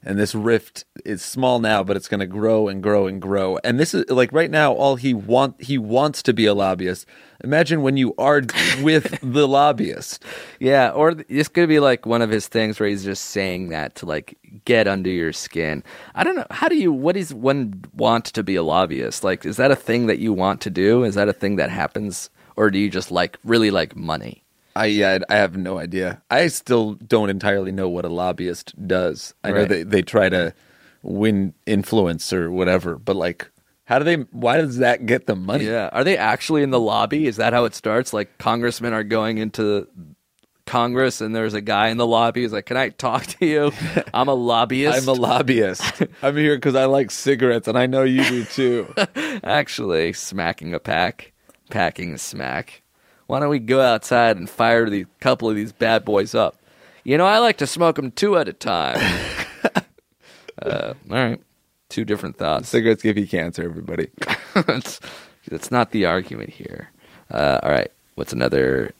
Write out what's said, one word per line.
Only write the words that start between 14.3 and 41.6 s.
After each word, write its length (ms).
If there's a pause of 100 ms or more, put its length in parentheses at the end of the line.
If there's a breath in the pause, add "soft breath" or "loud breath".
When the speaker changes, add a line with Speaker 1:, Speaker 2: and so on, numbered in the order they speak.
Speaker 2:
get 200
under 220
your 240
skin. 500 (320 loud breath)
I 80
don't 140
know. 140
How 180
do 80
you, 160
what 220
does 180
one 500 (120)
want 320
to 160
be 140
a 60
lobbyist? 640
Like, 220
is 100
that 140
a 60
thing 320
that 100
you 160
want 280
to 80
do? 340
Is 100
that 160
a 20
thing 240
that 140
happens? 580 (280 soft breath)
Or 140
do 80
you 120
just, 200
like, 320
really 280
like 260
money? 460 (340)
Speaker 1:
I, 100
yeah, 320 (120)
I, 60
I 20
have 180
no 220
idea. 420 (120)
I 160
still 460
don't 360
entirely 400
know 180
what 160
a 40
lobbyist 680 (140)
does. 440 (120)
I 80
know 60
Speaker 2:
Right. 100
Speaker 1:
they, 160
they 180
try 260
to 240 (480 soft breath)
win 540 (100)
influence 680
or 180
whatever, 460
but, 180
like, 340 (360)
how 160
do 40
they, 120 (160)
why 240
does 220
that 280
get 220
them 180
money? 200
Speaker 2:
Yeah. 260
Are 100
they 140
actually 480
in 60
the 100
lobby? 480
Is 80
that 160
how 140
it 100
starts? 360
Like, 260
congressmen 540
are 120
going 340
into 480 (800)
Congress 540
and 160
there's 180
a 60